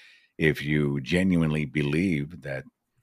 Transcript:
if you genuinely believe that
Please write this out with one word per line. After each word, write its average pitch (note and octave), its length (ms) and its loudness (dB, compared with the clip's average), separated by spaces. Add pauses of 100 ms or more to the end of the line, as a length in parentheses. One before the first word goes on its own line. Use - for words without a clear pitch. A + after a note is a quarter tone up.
(380)
if D#2 240 2
you D2 400 0
genuinely D#2+ 640 2
believe D2+ 760 -2
that C2+ 240 -8 (380)